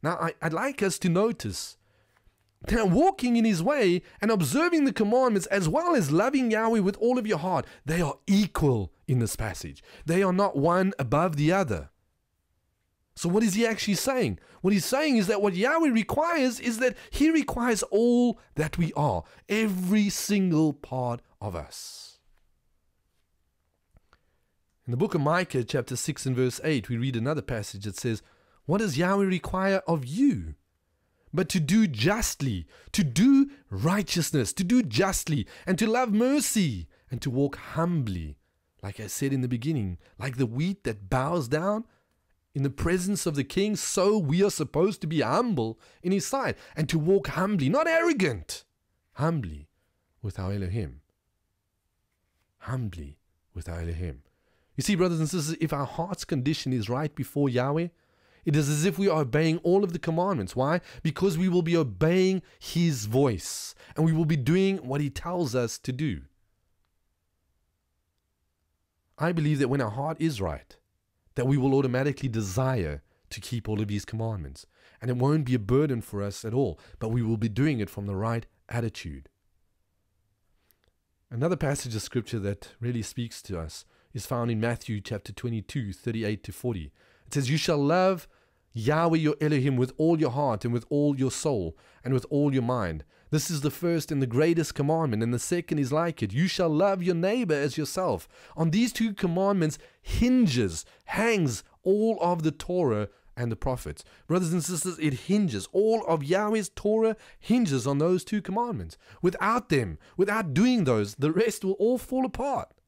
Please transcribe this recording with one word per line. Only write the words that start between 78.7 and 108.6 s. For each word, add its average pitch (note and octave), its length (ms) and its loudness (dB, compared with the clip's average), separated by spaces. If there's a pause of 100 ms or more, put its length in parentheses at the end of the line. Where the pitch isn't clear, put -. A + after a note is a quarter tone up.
Another D3+ 260 -2
passage C3+ 380 -4
of G#2+ 80 -4
scripture A2+ 380 -4
that G2+ 300 -6 (100)
really A#2+ 220 -4
speaks - 400 -10
to F#2+ 160 -8
us D#2+ 260 -10 (280)
is A2 140 -10
found A#2+ 240 -2
in A2+ 80 0
Matthew A2+ 420 -2
chapter G2+ 320 -10
twenty-two, A2 600 -6
thirty-eight A2 500 -4
to G2 100 -12
forty. F#2 400 -6 (340)
It - 80 -14
says, C#3 140 0
"You D3 80 0
shall D3+ 220 0
love F3+ 480 2 (460)
Yahweh D#3 460 2
your D3+ 220 2
Elohim C#3+ 360 2
with B2+ 220 0
all D#3+ 200 4
your D3 140 2
heart B2+ 320 -2
and A#2+ 100 -2
with A#2 160 -2
all D3 260 2
your C3 140 0
soul G2+ 460 -2 (280)
and B2+ 80 -2
with B2+ 160 0
all D3 240 2
your C3 100 2
mind. G#2 420 -2 (260)
This D3+ 180 -2
is D#3 120 -4
the D3 100 0
first E3+ 400 -2
and D3 100 0
the C3+ 60 0
greatest D#3 480 2
commandment, C#3+ 480 0
and A#2 100 0
the B2 60 -2
second E3+ 400 -2
is C3+ 140 0
like D#3+ 320 0
it. G2 80 -4
You D#3 160 0
shall F3 200 0
love F3+ 360 2
your F3+ 100 2
neighbor F#3+ 400 0
as C#3+ 220 -2
yourself." C#3+ 520 -2 (280)
On D#3+ 140 0
these A3 220 2
two A3+ 220 -2
commandments F#3 640 0 (240)
hinges, D3 840 2 (200)
hangs F#3 580 0 (220)
all G#3 360 2
of E3+ 220 0
the D#3 80 2
Torah C#3 580 -2 (280)
and A#2+ 160 -2
the G#2+ 40 -4
prophets. B2 460 -6 (240)
Brothers E3+ 260 0
and E3+ 120 0
sisters, F3 340 -4
it D3+ 160 0 (140)
hinges. F3 420 0
All A3 360 2
of D3 180 0
Yahweh's G#3 500 0
Torah A3 420 0 (220)
hinges D#3+ 480 2
on C#3+ 120 0
those F3 260 2
two G#3+ 180 -4
commandments. F#3+ 560 -4 (240)